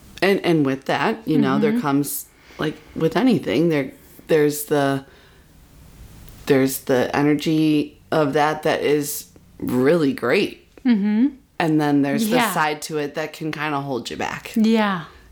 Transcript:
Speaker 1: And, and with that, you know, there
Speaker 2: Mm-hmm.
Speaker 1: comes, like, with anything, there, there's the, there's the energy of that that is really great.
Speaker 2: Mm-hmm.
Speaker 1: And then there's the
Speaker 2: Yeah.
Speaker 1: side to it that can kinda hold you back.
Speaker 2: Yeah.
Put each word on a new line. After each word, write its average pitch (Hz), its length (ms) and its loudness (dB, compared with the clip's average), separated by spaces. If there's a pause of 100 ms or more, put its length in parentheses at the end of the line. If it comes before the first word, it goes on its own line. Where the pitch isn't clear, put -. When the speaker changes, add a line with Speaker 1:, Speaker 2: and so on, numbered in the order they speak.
(220)
Speaker 1:
And, 190 240 2
and 160 200 2
with 135 200 -2
that, 170 420 -2
you 156 120 2
know, 135 180 2
there - 140 2
Speaker 2:
Mm-hmm. 240 100 0
Speaker 1:
comes, 143 460 -2 (320)
like, 151 160 -4 (200)
with 160 220 0
anything, 170 520 2
there, 143 220 -2 (360)
there's 147 380 2
the, 139 400 0 (1400)
there's 135 360 2
the 127 340 0
energy 151 840 0 (140)
of 151 220 0
that 147 300 0
that 147 180 0
is 143 460 -2 (300)
really 135 560 2
great. - 540 -2 (160)
Speaker 2:
Mm-hmm. 220 460 2 (280)
Speaker 1:
And 156 240 0
then 143 220 2
there's 143 260 0
the 226 60 2
Speaker 2:
Yeah. 226 180 0
Speaker 1:
side 156 300 -2
to 156 140 -8
it 143 180 -6
that 156 180 -6
can 156 180 -8
kinda 147 300 -4
hold 139 300 -6
you 78 60 -8
back. - 380 -8
Speaker 2:
Yeah. 214 500 2 (260)